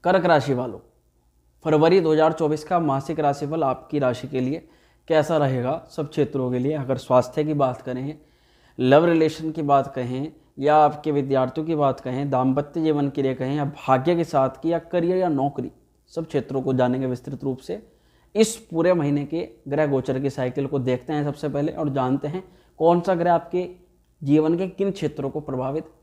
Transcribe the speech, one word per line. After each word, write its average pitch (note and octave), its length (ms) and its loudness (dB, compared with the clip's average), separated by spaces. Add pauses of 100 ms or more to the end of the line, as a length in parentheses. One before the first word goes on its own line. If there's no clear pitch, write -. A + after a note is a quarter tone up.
कर्क F3+ 220 2
राशि C#3+ 280 4
वालों, B2 240 -6 (840)
फरवरी D#3+ 360 6
दो D#3+ 120 2
हज़ार D#3 200 4
चौबीस D#3 320 -2
का F3+ 160 0
मासिक D3 400 -2
राशिफल D#3 440 -2
आपकी C#3 340 -2
राशि B2+ 300 -2
के C3 120 -4
लिए C3+ 280 -4 (400)
कैसा D#3 280 2
रहेगा C3 400 0 (140)
सब D3 200 -6
क्षेत्रों C3 420 -2
के B2+ 60 0
लिए? C3+ 160 0
अगर C3 240 -4
स्वास्थ्य B2+ 460 2
की D3+ 100 -2
बात C3 260 0
करें, C3 380 -8 (600)
लव C3 260 6
रिलेशन D#3+ 460 2
की D#3+ 120 -6
बात C#3+ 320 2
कहें, B2+ 380 -6 (260)
या D3 180 4
आपके D3 360 2
विद्यार्थियों C3+ 540 0
की E3 80 -2
बात C#3 260 0
कहें, C3 300 -6
दाम्पत्य C3+ 520 0
जीवन D3 280 0
के C3+ 120 -4
लिए C3+ 120 0
कहें, C3 220 -4
या D3 100 -2
भाग्य C#3+ 500 0
के E3+ 80 0
साथ C3+ 380 0
की, E3 100 0
या E3 80 0
करियर F3 360 -2
या F#3 120 0
नौकरी, C#3 420 -2 (420)
सब E3 140 -8
क्षेत्रों C3+ 360 -4
को C3 120 -2
जानेंगे B2+ 320 2
विस्तृत B2+ 380 -8
रूप C3 140 -4
से। G3+ 240 -12 (520)
इस G#3+ 300 4
पूरे E3 300 2
महीने C#3+ 320 0
के E3 220 -6 (200)
ग्रह D3 180 0
गोचर C3 340 0
की C#3 100 -2
साइकिल C3 360 -4
को C#3+ 140 -4
देखते B2+ 320 -2
हैं D3 120 -2
सबसे D3 240 -6
पहले C#3+ 240 -2
और D3+ 180 -4
जानते C3+ 380 -2
हैं F3+ 140 -8 (380)
कौन E3+ 200 6
सा F#3 140 0
ग्रह E3+ 180 2
आपके F3+ 360 0 (540)
जीवन D#3 340 4
के F#3 120 -4
किन G3 240 -4
क्षेत्रों C#3+ 380 -6
को D3+ 120 -8
प्रभावित C3+ 480 -6 (120)